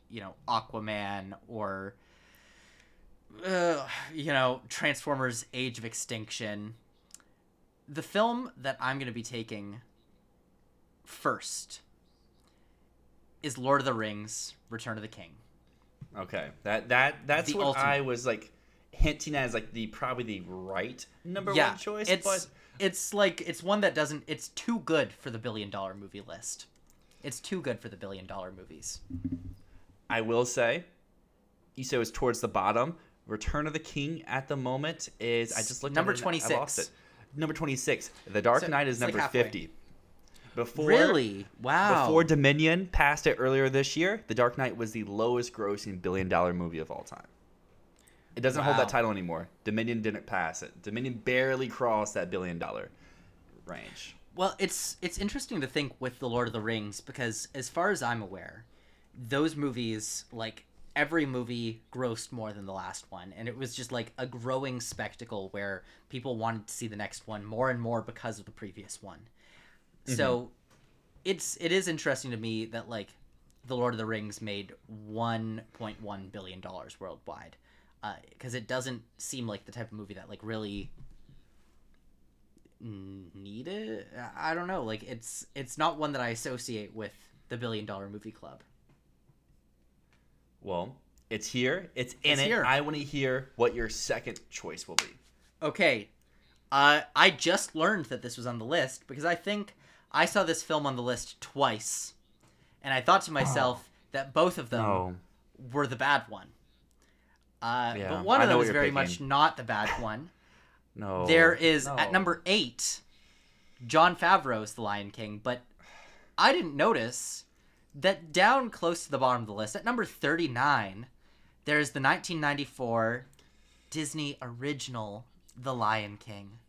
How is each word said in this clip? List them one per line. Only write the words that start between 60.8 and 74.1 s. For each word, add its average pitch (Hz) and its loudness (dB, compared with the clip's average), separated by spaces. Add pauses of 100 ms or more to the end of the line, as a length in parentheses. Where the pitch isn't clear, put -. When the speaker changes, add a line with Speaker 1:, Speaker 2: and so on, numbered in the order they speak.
Speaker 1:
every 147 2
movie 120 -4 (100)
grossed 123 -4
more 110 -8
than 101 -12
the 95 -8
last 95 -10
one. 92 -14
And 113 -8
it 120 -8
was 127 -6
just, 127 -10
like, 117 -4
a 127 -6
growing 127 -4
spectacle 107 -8
where 98 -6 (240)
people 127 -6
wanted 113 -4
to - -10
see 120 -6
the 107 -12
next - -8
one 104 -8
more 113 0
and 123 0
more 117 0
because 113 -8
of 101 -16
the - -18
previous 101 -14
one. 90 -16 (840)
So 127 2
Speaker 2:
Mm-hmm. 117 -12 (760)
Speaker 1:
it's, - -4
it 165 2
is 185 4
interesting 143 0
to 117 -4
me 110 -2
that, 113 -8
like, 110 -8 (560)
The 131 -6
Lord 123 2
of 110 -4
the 110 -2
Rings 107 -4